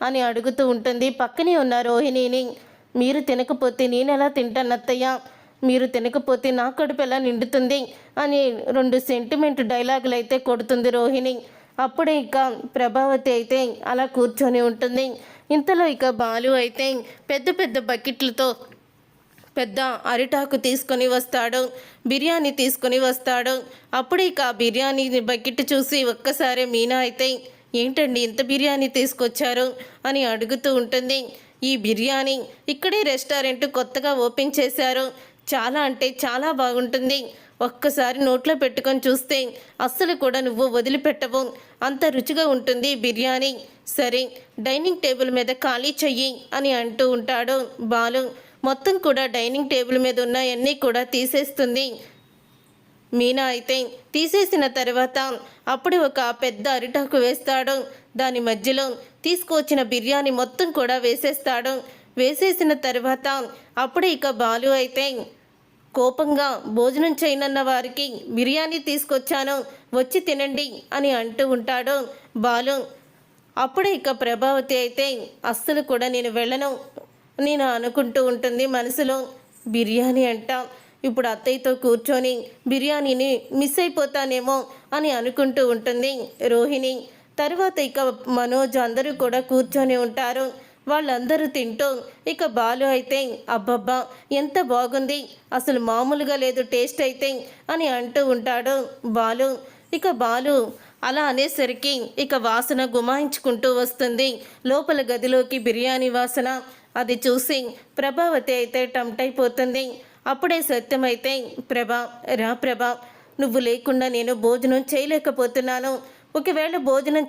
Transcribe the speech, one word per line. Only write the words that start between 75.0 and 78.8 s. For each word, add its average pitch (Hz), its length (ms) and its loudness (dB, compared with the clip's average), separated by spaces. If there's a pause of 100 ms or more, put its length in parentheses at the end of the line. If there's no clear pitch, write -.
"అస్సలు 294 360 0
కూడా 254 260 0
నేను 247 220 -2
వెళ్ళను," 254 480 -2 (640)
నేను 285 260 2
అనుకుంటూ 240 600 0
ఉంటుంది 247 400 0
మనసులో. 262 600 -2 (400)